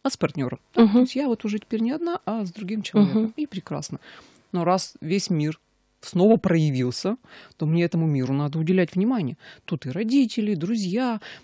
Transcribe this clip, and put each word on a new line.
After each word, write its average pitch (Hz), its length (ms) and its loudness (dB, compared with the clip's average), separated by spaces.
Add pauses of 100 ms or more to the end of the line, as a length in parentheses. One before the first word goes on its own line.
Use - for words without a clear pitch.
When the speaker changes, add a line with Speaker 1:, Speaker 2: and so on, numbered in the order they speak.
Speaker 1:
а 269 80 -4
с - 60 -4
партнёром. - 440 -4 (140)
Да? 233 100 6
Speaker 2:
Мгм. 202 100 6
Speaker 1:
То 247 60 6
есть 254 160 2
я 277 120 -2
вот 226 160 -2
уже 214 140 -4
теперь 220 220 -4
не 226 120 0
одна, 339 340 -4
а 214 200 -4
с 175 60 -10
другим 208 300 -8
человеком. 208 460 2
Speaker 2:
Мгм. 220 80 -12
Speaker 1:
И 302 100 -4
прекрасно. - 520 -10 (540)
Но 170 120 -2
раз 185 380 0
весь 185 280 -2
мир 156 300 0 (440)
снова 202 320 4
проявился, 156 800 0 (400)
то - 100 -6
мне 170 180 2
этому 165 220 0
миру 135 280 0
надо 147 240 -2
уделять 175 380 0
внимание. 196 400 0 (280)
Тут - 220 -6
и 131 40 -6
родители, 220 680 0
друзья, 208 640 -2 (240)